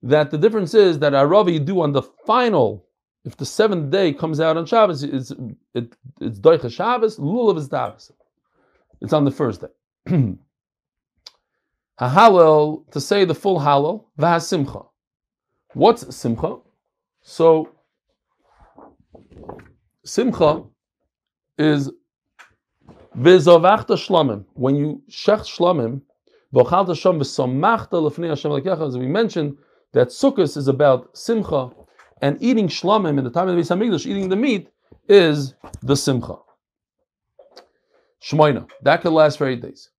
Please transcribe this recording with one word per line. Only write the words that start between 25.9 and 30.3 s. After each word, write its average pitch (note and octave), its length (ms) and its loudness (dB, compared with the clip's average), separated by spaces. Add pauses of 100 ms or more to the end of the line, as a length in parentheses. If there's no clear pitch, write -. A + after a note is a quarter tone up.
v'ochalta E3 420 2
sham F3 220 0
v'samachta C#3+ 760 -2
lefnei E3 340 -4
Hashem D3 240 -6
Elokecha, D#3 340 -4
as B2+ 100 -8
we B2+ 120 -6
mentioned, E3 480 -4 (360)
that B2+ 160 2
Sukkot G#3+ 480 0